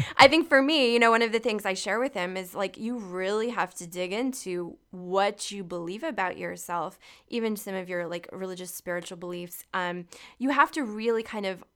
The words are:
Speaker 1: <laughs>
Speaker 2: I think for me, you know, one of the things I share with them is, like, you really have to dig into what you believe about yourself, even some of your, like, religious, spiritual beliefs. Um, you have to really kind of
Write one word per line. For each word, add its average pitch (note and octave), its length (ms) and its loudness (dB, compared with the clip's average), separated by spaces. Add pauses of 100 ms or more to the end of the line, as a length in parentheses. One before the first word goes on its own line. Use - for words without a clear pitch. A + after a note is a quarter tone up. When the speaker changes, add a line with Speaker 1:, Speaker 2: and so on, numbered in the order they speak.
Speaker 1:
<laughs> - 140 -2
Speaker 2:
I C4+ 100 12
think D#4 220 6
for C4+ 140 8
me, C#4 280 4
you A#3 60 4
know, A#3 140 8
one A3+ 100 6
of A3+ 100 2
the A3+ 80 0
things G#3+ 240 -2
I F#3+ 120 0
share G#3 240 -2
with C#4 160 -2
them F#3 200 -4
is, F#3 200 -8
like, G3 200 -4
you A#3+ 220 -6
really G3 520 -2
have G3 260 -4
to F3 100 -12
dig F3+ 260 -6
into F#3+ 640 -4 (120)
what F#3+ 640 -2
you G3+ 120 -8
believe F3 380 -8
about G3+ 380 -4
yourself, F3 580 -8 (300)
even A3+ 280 -2
some G3 200 -8
of F#3 120 -6
your, F3 200 -4
like, F3 240 -8
religious, F#3 420 -8
spiritual F3 440 -8
beliefs. F3 460 -10 (120)
Um, F3+ 320 -4 (320)
you C4 100 0
have D4 220 4
to D4+ 120 -2
really A3 380 0
kind G#3+ 240 -6
of F#3 180 -4 (120)